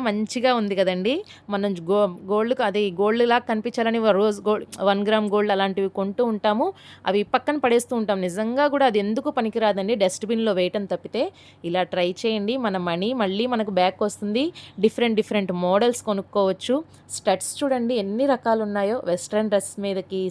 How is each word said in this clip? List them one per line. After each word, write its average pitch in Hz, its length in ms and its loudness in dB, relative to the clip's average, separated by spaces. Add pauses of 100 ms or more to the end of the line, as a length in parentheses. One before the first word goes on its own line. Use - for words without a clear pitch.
మంచిగా 220 540 0
ఉంది 202 180 -2
కదండి. 185 340 0 (420)
మనం 202 180 0 (180)
గో-, 202 240 2 (160)
గోల్డ్‌కు 226 380 0
అది 208 160 0 (160)
గోల్డ్‌లా 233 380 4 (120)
కనిపించాలని 226 560 -2
వ-, 208 140 6
రోజ్ 208 280 2
గోల్డ్, 208 180 0 (240)
వన్ 202 180 2
గ్రామ్ 220 260 2
గోల్డ్ 208 220 2
అలాంటివి 196 420 0
కొంటూ 196 340 -2
ఉంటాము, 214 340 0 (440)
అవి 202 120 2 (120)
పక్కన 294 300 0
పడేస్తూ 240 360 2
ఉంటాం. 202 180 0 (100)
నిజంగా 220 460 0
కూడా 277 180 4
అది 208 120 2
ఎందుకు 226 340 -2
పనికిరాదండి, 214 640 0
డస్ట్‌బిన్‌లో 220 560 0
వేయటం 185 340 0
తప్పితే. 208 300 -4 (460)
ఇలా 180 220 0
ట్రై 180 160 0 (140)
చేయండి, 220 340 -2 (100)
మన 190 120 -2 (100)
మనీ 175 220 -2 (120)
మళ్ళీ 202 320 0
మనకు 214 260 -2
బ్యాక్ 185 280 2
వస్తుంది. 214 380 -2 (400)
డిఫరెంట్ 226 360 2
డిఫరెంట్ 196 320 -2 (120)
మోడల్స్ 220 440 2
కొనుక్కోవచ్చు. 196 680 0 (400)
స్టడ్స్ - 420 0
చూడండి 254 340 0 (100)
ఎన్ని 220 300 0
రకాలు 226 340 0
ఉన్నాయో, 202 300 -2 (140)
వెస్ట్రన్ 208 420 -2
డ్రెస్ 196 180 0 (140)
మీదకి, 190 460 -4